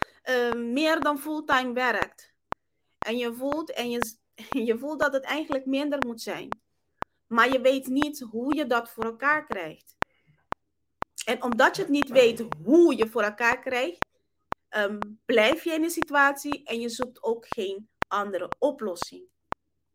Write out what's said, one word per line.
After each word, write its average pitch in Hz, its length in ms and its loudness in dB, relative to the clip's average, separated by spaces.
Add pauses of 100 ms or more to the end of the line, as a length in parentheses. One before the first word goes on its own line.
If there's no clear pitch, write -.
(220)
eh, 240 320 0
meer 269 460 0
dan 294 200 0
fulltime 294 540 -2
werkt. 233 600 -2 (680)
En 226 180 -4
je 233 160 -4
voelt, 285 380 -6
en 240 180 -6
je, 240 260 -4 (200)
<laughs> 226 340 -4
je 226 80 0
voelt 285 220 -8
dat 285 140 0
het 269 100 -2
eigenlijk 277 420 -4
minder 277 420 -2
moet 233 140 -12
zijn. 190 280 -10 (760)
Maar 233 240 4
je 262 100 2
weet 269 260 2
niet 294 320 0
hoe 240 360 -4
je 285 120 -2
dat 240 220 -2
voor 226 140 -8
elkaar 277 420 -2
krijgt. 170 500 -10 (1300)
En 240 180 -2
omdat 247 320 6
je 392 60 -2
het 330 100 -2
niet 285 180 2
weet 233 360 6 (180)
hoe 294 340 8
je 220 100 2
voor 220 140 0
elkaar 233 400 2
krijgt, 262 440 -4 (640)
ehm, 208 300 0 (260)
blijf 247 380 4
je 339 80 -2
in 311 120 0
een 330 60 0
situatie 285 720 0
en 233 160 -6
je 233 100 -6
zoekt 247 340 -8
ook 233 240 -4
geen 196 420 -8 (180)
andere 202 520 -4
oplossing. 226 680 -4 (640)